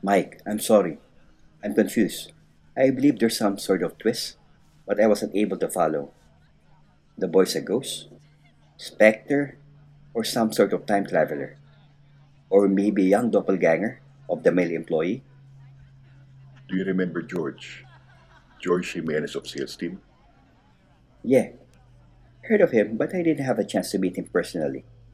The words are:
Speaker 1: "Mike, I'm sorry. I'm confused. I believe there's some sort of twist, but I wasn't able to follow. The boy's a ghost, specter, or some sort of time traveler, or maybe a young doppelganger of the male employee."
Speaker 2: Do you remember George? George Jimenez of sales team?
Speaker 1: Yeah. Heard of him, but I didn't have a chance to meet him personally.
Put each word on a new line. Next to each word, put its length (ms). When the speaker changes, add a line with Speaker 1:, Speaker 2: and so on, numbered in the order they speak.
Speaker 1:
"Mike, 440
I'm 140
sorry. 380
I'm 100
confused. 600
I 140
believe 300
there's 180
some 200
sort 260
of 140
twist, 380
but 140
I 80
wasn't 280
able 220
to 120
follow. 420
The 100
boy's 280
a 60
ghost, 480
specter, 840
or 100
some 280
sort 220
of 120
time 200
traveler, 500
or 180
maybe 400
a 80
young 160
doppelganger 680
of 160
the 80
male 200
employee." 520
Speaker 2:
Do 80
you 80
remember 380
George? 640
George 320
Jimenez 440
of 120
sales 300
team? 240
Speaker 1:
Yeah. 320
Heard 100
of 120
him, 260
but 180
I 80
didn't 220
have 140
a 40
chance 280
to 80
meet 180
him 100
personally. 560